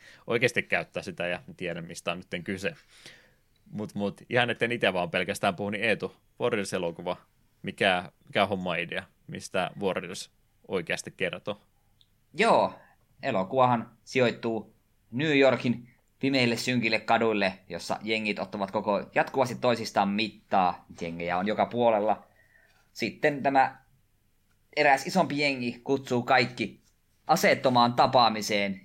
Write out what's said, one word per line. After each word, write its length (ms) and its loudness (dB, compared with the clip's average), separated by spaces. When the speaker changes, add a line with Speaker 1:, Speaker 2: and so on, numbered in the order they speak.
Speaker 1:
oikeasti 360 0
käyttää 400 -4
sitä, 240 -8
ja 120 -4
tiedän, 280 -8
mistä 260 -8
on 60 -4
nytten 260 -10
kyse. 320 -6
Mut, 240 -8
mut, 340 -4
ihan 200 0
etten 220 -2
ite 220 0
vaan 180 -2
pelkästään 440 -2
puhu, 140 -6
niin 140 -6
Eetu, 320 -2
Warriors-elokuva, 760 -4
mikä, 500 0
mikä 200 2
homma 300 -4
idea, 280 -6
mistä 520 -6
Warriors 520 -6
oikeasti 500 -6
kertoo? 440 -6
Speaker 2:
Joo, 400 2
elokuvahan 680 2
sijoittuu 720 -2
New 260 0
Yorkin 520 4
pimeille 380 2
synkille 420 0
kaduille, 600 2
jossa 340 -6
jengit 360 -2
ottavat 320 -6
koko, 440 -2
jatkuvasti 400 0
toisistaan 540 0
mittaa. 760 0
Jengejä 360 -4
on 100 -2
joka 180 0
puolella. 580 2
Sitten 500 -2
tämä 340 2
eräs 320 4
isompi 320 0
jengi 440 -2
kutsuu 400 -2
kaikki 580 0
aseettomaan 640 4
tapaamiseen 920 2